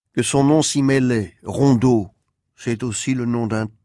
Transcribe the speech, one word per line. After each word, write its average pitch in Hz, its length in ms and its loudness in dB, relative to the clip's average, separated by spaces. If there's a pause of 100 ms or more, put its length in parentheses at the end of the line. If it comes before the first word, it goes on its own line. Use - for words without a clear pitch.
(120)
que 123 100 -2
son 139 220 2
nom 151 160 4
s'y 143 220 -2
mêlait. 127 500 0 (100)
Rondeau, 117 680 2 (460)
c'est 117 260 -6
aussi 127 320 -4
le 123 100 -6
nom 117 220 -2
d'un 110 220 -4 (160)